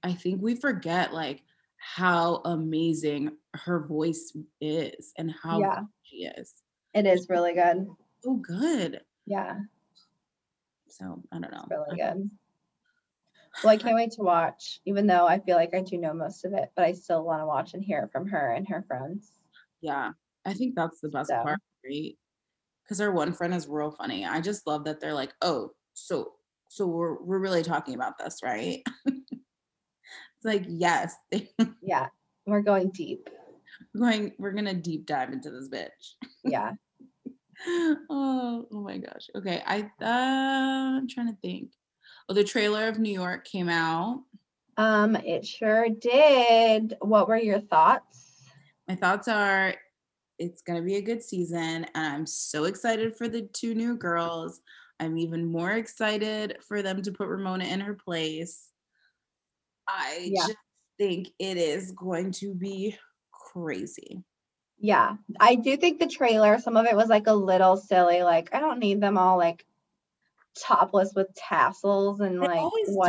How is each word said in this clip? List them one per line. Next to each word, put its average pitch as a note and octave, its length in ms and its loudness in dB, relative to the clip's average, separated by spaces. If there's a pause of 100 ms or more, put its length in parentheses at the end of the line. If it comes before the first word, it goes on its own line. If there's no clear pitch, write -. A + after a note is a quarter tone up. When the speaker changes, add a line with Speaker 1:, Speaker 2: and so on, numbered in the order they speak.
Speaker 1:
"I F3+ 80 -2
think F#3 300 -4
we A#3 120 0
forget, F3+ 580 -2
like, D3 300 -8 (340)
how F3 680 0
amazing D#3 920 -2 (180)
her F3 320 -2
voice D#3 500 -4 (240)
is D3+ 580 -6
and E3 120 -4
how E3 300 -2
Speaker 2:
Yeah. G3 200 0
Speaker 1:
good G#3 80 -12 (160)
she - 120 -20 (200)
is." - 260 -20 (320)
Speaker 2:
It G#3 120 2
is F3+ 220 4
really F3 260 2
good. F3 340 2 (340)
Speaker 1:
So C4 120 -2
good. G#3 680 -2 (260)
Speaker 2:
Yeah. G3 340 -6 (1300)
Speaker 1:
So, F3+ 340 -14 (100)
I E3+ 80 -10
don't - 120 -10
know. - 100 -14
Speaker 2:
It's - 80 -18
really D3+ 320 -6
Speaker 1:
I - 120 -2
Speaker 2:
good. G3 160 -6 (1300)
Well, A3 120 8
I - 20 6
can't A3+ 200 0
wait A#3 160 0
to A3 100 -8
watch, E3+ 640 0
even G3+ 200 0
though F3+ 200 6
I E3+ 140 4
feel F3+ 160 2
like E3 180 2
I F#3 80 0
do F#3 160 -6
know D#3+ 160 -4
most E3 300 -8
of F#3 100 -6
it, E3 200 -4
but F3+ 100 2
I E3 80 2
still E3+ 320 -4
wanna D#3 220 -2
watch D3 280 -4
and F#3 100 -10
hear D#3 240 -4
from D3+ 200 -8
her D3 240 -2
and E3 160 -4
her D#3+ 200 -6
friends. C#3 500 -10 (440)
Speaker 1:
Yeah. B2+ 300 -4 (340)
I F#3+ 80 -4
think B3+ 200 -4
that's E3 260 -4
the D3+ 100 -8
best C3+ 180 -4
Speaker 2:
So. B2 140 0
Speaker 1:
part, D3+ 160 -2 (260)
right? D3 320 -10 (720)
'Cause G3 120 -8
our G#3 120 0
one E3+ 200 0
friend F3 220 -4
is D#3 140 -6
real D3+ 240 -4
funny. G2+ 340 -8
I B2+ 140 -4
just G3+ 260 -6
love D3+ 180 -4
that D#3 160 -8
they're D#3 140 -6
like, C#3 280 -6
"Oh, C#3 320 -2 (200)
so, - 420 -8 (320)
so - 200 -4
we're, E3+ 340 -4
we're F#3+ 160 -2
really F#3 240 0
talking D#3 320 -4
about A#2+ 240 -6
this, - 240 -10
right?" B3+ 400 -4 (240)
<laughs> - 0 - (1400)
It's - 20 -16
like, G#3 240 0
"Yes." E3+ 460 0 (180)
<laughs> - 500 -2
Speaker 2:
Yeah. F3 260 -2 (380)
We're G3+ 160 0
going G3 280 2
deep. - 380 -10 (640)
Speaker 1:
We're - 60 -6 (100)
going, G#3 280 -2
we're G3 140 -6
gonna G3+ 220 -4
deep D#3+ 320 -6
dive C3 260 -4
into C3+ 180 -10
this C3 180 -14
bitch. - 540 -12
<laughs> - 220 -20
Speaker 2:
Yeah. A#2 300 -2 (920)
Speaker 1:
Oh, C#4 1080 -2
oh G#3 80 -10
my G3 180 -10
gosh. - 360 -14
Okay. F#3 320 -4
I, G3+ 160 -2 (180)
uh, C4 1000 0
I'm C4 100 -4
trying A#3+ 200 -6
to A3 140 -6
think. - 300 -8 (560)
Oh, G3 60 -4
the G3+ 100 6
trailer G#3+ 440 0
of A3 100 -4
New G#3+ 140 0
York F3+ 340 -4
came F3+ 220 -4
out. E3+ 560 0 (540)
Speaker 2:
Um, G#3+ 380 4
it - 300 -4
sure A3+ 440 2
did. A#3 1120 6
What G#3 260 6
were A3+ 80 4
your A3 240 2
thoughts? - 840 2 (440)
Speaker 1:
My F#3 60 -4
thoughts F#3+ 340 0
are, G3 460 2 (640)
it's F3 240 -8
gonna E3+ 200 -4
be F#3+ 140 -2
a G3+ 60 -2
good A3+ 200 -4
season, E3 640 -4 (100)
and D#3+ 200 -2
I'm D3+ 120 -6
so - 380 -4
excited A3 520 -2
for A#3 120 -6
the A3+ 140 -4
two A3+ 320 -6
new A#3 220 -2
girls. E3+ 640 -4 (360)
I'm D#3+ 200 -4
even E3 340 -4
more E3+ 200 -2
excited G#3+ 920 -4
for G#3 160 -4
them F#3+ 200 -4
to G3 100 -6
put G3 160 -6
Ramona F#3 380 -4
in F#3+ 140 -4
her G3+ 140 -8
place. E3 760 -8 (1200)
I F3 440 -6
Speaker 2:
Yeah. F#3 140 0
Speaker 1:
just G#3+ 120 -6 (400)
think F#3 300 -2 (100)
it F#3+ 180 -4
is F3 360 -2
going F#3 400 -4
to G3 220 -8
be G3 420 -6 (360)
crazy. - 880 -10 (560)
Speaker 2:
Yeah, G#3 380 4 (220)
I B3 180 10
do C4 200 0
think E4 240 2
the E4 60 4
trailer, A3 520 6
some A3+ 180 0
of A3+ 100 6
it A3+ 100 4
was, A3+ 120 4
like, G#3+ 180 6
a A3 80 6
little F#3 420 6
silly. F3+ 460 4
Like, E3+ 320 4
I C4 60 0
don't D4 180 0
need G#3 220 2
them G3+ 180 4
all, F#3 180 6
like, E3+ 300 0 (880)
topless G3+ 600 2
with F#3+ 200 -2
tassels G3 880 0
and, F#3 200 0
Speaker 1:
They F#3 60 2
Speaker 2:
like, E3+ 120 0
Speaker 1:
always G4+ 300 0
do G3+ 60 -2 (140)